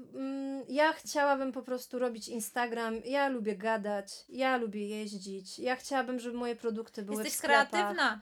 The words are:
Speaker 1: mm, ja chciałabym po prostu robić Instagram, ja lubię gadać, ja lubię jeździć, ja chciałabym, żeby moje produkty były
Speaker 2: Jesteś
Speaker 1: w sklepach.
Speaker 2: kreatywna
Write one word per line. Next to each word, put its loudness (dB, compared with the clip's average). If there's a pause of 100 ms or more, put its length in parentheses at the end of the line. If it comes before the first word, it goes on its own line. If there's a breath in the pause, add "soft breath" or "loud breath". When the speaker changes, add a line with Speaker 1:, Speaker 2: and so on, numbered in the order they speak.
(140)
Speaker 1:
mm, -4
ja 6
chciałabym 2
po -6
prostu -4
robić -2
Instagram, -2
ja 2
lubię -2
gadać, 0 (220)
ja 2
lubię -2
jeździć, -8
ja 0
chciałabym, -2
żeby -6
moje -2
produkty -4
były -4
Speaker 2:
Jesteś -2
Speaker 1:
w -2
sklepach. 6
Speaker 2:
kreatywna 2